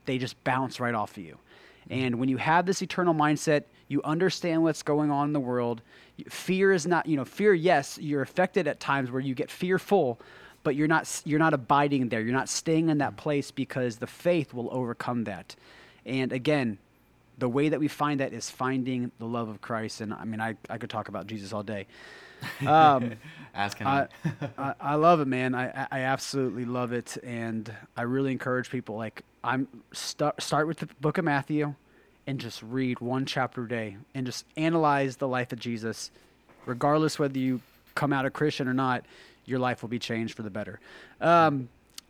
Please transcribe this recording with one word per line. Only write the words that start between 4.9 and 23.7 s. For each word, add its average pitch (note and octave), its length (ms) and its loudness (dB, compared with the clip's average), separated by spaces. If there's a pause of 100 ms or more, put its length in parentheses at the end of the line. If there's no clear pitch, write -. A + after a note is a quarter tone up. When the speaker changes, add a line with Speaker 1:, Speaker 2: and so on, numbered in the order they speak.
Speaker 1:
on C#3+ 180 0
in D3+ 40 0
the D3 80 0
world. A#2+ 400 -2 (480)
Fear F#3+ 440 2
is E3 140 2
not, F3+ 200 2
you D#3 100 2
know, C3 80 -2
fear, G#3 280 4
yes, E3+ 480 4
you're C#3+ 220 0
affected F3+ 460 2
at C3 100 -4
times C#3 320 0
where C3 100 -2
you C3+ 140 -2
get C#3 160 -4
fearful, F3+ 680 2 (460)
but C#3+ 120 2
you're D3+ 120 2
not D#3+ 140 4
s-, - 220 -8
you're D3+ 160 2
not D#3+ 140 6
abiding C#3 540 2
there. A2+ 120 0
You're A2+ 120 -2
not C3 160 0
staying D#3+ 400 2
in D3+ 100 2
that B2 180 -2
place C#3+ 340 -2
because B2 460 -4
the A#2 100 -8
faith F3 480 0
will A#2+ 180 -6
overcome A#2+ 520 -4
that. F#2 320 -10 (500)
And C3 260 -2
again, B2+ 460 0 (600)
the C3 100 0
way C#3 200 2
that C#3+ 120 2
we D3+ 80 2
find D3 320 0
that C3 120 -2
is A2+ 160 -10
finding B2+ 720 -2
the A#2 80 -8
love A#2 220 -2
of G#2 120 -12
Christ. A2 400 -6
And G#2+ 140 -6
I - 100 -10
mean, A2 160 -6
I, A2 140 -2 (160)
I A2 80 -8
could A2+ 120 -8
talk G#2+ 180 -6
about G2 180 -8
Jesus G2+ 260 -10
all G#2 120 -6
day. G2+ 220 -8 (800)
Um, C#3 480 8 (200)
Speaker 2:
<laughs> - 200 -20
Ask G2+ 240 -4